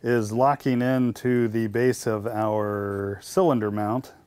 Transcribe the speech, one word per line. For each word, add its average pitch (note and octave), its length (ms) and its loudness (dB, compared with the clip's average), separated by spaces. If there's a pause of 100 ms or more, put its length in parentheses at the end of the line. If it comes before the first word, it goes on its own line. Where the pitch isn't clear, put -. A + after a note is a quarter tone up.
is A#2 280 2
locking B2+ 520 2
into B2 640 0
the A2+ 180 -2
base A#2 400 0
of G#2+ 220 -2
our G#2 960 -2
cylinder B2+ 480 2
mount G#2 420 -4 (140)